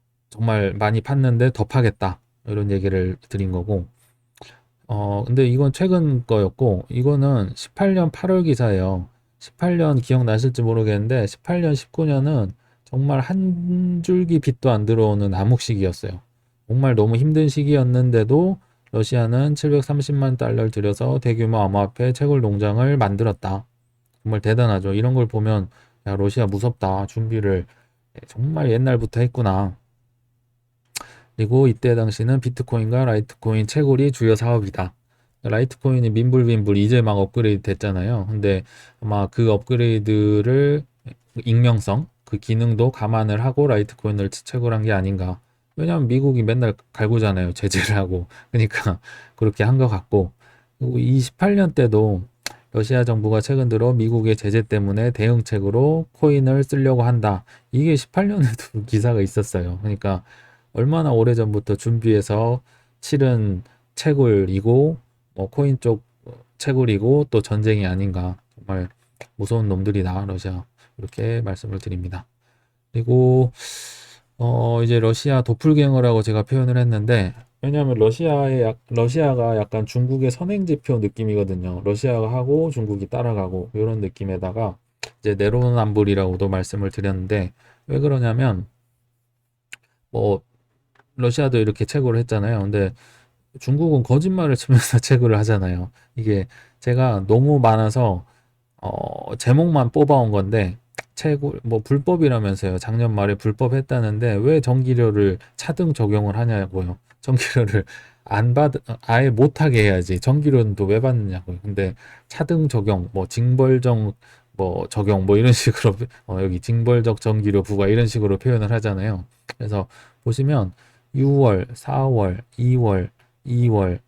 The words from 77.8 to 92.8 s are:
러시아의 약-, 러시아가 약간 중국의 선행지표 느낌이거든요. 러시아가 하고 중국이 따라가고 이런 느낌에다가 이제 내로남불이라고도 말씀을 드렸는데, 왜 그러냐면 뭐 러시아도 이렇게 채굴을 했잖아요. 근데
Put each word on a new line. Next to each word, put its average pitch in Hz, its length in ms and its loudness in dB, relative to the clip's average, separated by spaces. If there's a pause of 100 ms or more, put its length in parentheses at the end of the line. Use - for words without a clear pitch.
러시아의 135 640 2
약-, 113 160 -2 (100)
러시아가 120 680 0
약간 107 280 -4
중국의 127 460 -2
선행지표 175 680 -4
느낌이거든요. 98 840 -4
러시아가 110 480 -2
하고 143 380 -2
중국이 104 380 -6
따라가고 101 640 -6
이런 110 260 -4
느낌에다가 95 760 -6 (440)
이제 104 140 -2
내로남불이라고도 101 1120 0
말씀을 95 440 -4
드렸는데, 95 600 -4 (360)
왜 135 100 -2
그러냐면 123 680 0 (1400)
뭐 104 320 -2 (720)
러시아도 123 420 0
이렇게 107 260 0
채굴을 123 360 0
했잖아요. 110 400 -2
근데 101 340 0 (640)